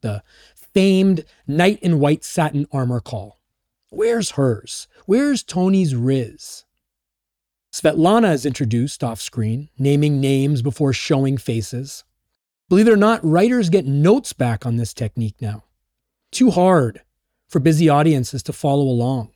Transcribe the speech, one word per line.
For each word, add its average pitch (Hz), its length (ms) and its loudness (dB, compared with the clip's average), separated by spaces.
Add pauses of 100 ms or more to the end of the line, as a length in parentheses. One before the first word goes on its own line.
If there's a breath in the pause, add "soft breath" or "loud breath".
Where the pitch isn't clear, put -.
The 104 200 -6 (320 soft breath)
famed 190 720 2 (220 soft breath)
knight 175 340 2
in 170 180 2
white 143 240 0
satin 147 480 -4
armor 123 280 -2
call. 104 400 -14 (500)
Where's 226 420 -2
hers? - 560 -4 (200 soft breath)
Where's 262 340 0
Tony's 185 540 0
Riz? 120 680 -4 (1080)
Svetlana 170 600 2
is 131 120 -4
introduced 123 580 -4
off 113 160 -6
screen, 117 500 -6 (100)
naming 143 420 2
names 135 400 0
before 139 320 -2
showing 135 440 -2
faces. 123 680 -8 (640)
Believe 208 200 4
it 226 60 6
or 208 40 4
not, 208 280 2
writers 196 440 2
get 180 180 0
notes 156 440 2
back 117 320 -4
on 117 120 -2
this 117 180 -4
technique 110 480 -6
now. 107 220 -8 (680)
Too 254 200 2
hard 175 500 2 (460)
for - 120 -2
busy 156 300 4
audiences 143 540 0
to - 100 -10
follow 143 300 0
along 127 520 -2